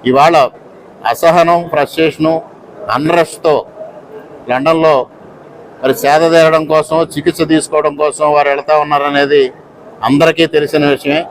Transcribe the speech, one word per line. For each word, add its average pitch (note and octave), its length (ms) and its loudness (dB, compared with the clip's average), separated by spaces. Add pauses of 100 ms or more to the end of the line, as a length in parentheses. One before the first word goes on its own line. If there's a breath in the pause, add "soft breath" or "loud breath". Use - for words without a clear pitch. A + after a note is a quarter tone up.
(100)
ఇవాళ D3 260 4 (760)
అసహనం, E3+ 480 2 (120)
ఫ్రస్ట్రేషను, D#3 600 -2 (640)
అన్రెస్ట్తో D#3+ 600 0 (920)
లండన్లో D#3 440 2 (880)
మరి C3 200 0
సేద D3 200 2 (100)
తీరడం D#3+ 400 4
కోసం, D#3 240 0 (180)
చికిత్స E3 280 -4 (100)
తీసుకోవడం D3+ 480 0
కోసం D3+ 340 -2
వారు C#3+ 140 2
వెళుతూ C#3+ 260 -2 (100)
ఉన్నారనేది C#3+ 560 0 (680)
అందరికీ D#3+ 380 2
తెలిసిన D3+ 360 -2 (120)
విషయమే. C#3+ 360 -4